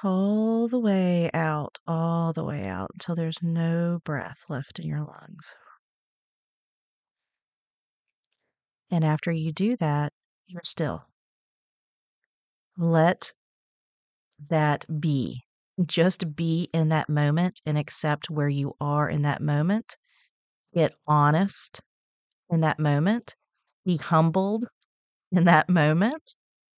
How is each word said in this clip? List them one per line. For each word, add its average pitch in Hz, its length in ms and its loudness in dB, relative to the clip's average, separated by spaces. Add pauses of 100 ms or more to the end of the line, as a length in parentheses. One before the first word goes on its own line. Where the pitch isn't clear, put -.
all 214 640 2
the 247 100 0
way 185 540 2
out, 156 540 -2
all 165 480 0
the 160 100 -4
way 147 220 -6
out 92 260 -6
until - 220 -8
there's 165 280 -4
no 170 640 0
breath 143 360 -8 (100)
left 143 280 -10
in 160 80 -10
your 151 140 -4
lungs. - 540 -14 (3250)
And 170 120 2
after 156 300 0
you 160 180 -4
do 208 260 -2
that, 147 360 -2 (340)
you're 175 160 -16
still. - 440 -6 (1700)
Let 165 560 2 (1160)
that 151 340 2 (160)
be. 135 400 -2 (460)
Just 170 500 0
be 165 380 -2
in 160 160 2
that 156 180 0
moment 151 560 0
and 151 140 -2
accept 147 500 -4
where 147 220 -2
you 139 280 -2
are 147 300 0
in 147 140 -2
that 143 180 -2
moment. 151 560 -2 (800)
Get 160 180 2 (140)
honest 151 720 2 (680)
in 165 100 2
that 156 180 0
moment. 156 580 0 (500)
Be 180 100 2
humbled 190 680 2 (680)
in 175 120 4
that 170 260 6
moment. 180 640 2 (440)